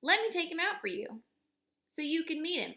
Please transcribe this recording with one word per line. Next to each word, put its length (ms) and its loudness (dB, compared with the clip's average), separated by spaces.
Let 200 6
me 100 2
take 200 0
him 80 -6
out 220 0
for 60 -4
you, 340 -6
so 140 -4
you 220 2
can 180 -4
meet 180 0
him 180 -4